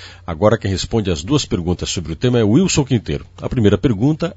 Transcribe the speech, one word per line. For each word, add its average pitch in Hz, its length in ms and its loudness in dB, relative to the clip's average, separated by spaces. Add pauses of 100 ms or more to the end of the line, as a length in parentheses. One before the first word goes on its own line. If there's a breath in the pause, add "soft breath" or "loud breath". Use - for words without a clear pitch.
(260 loud breath)
Agora 95 320 2
quem 98 140 -4
responde 95 400 -2
às 73 100 -2
duas 131 240 0
perguntas 87 440 -2
sobre 80 240 -6
o - 20 -10
tema 123 240 2
é 113 60 4
Wilson 147 400 2
Quinteiro. 82 400 -2 (160)
A - 80 -6
primeira 101 280 4
pergunta 139 600 0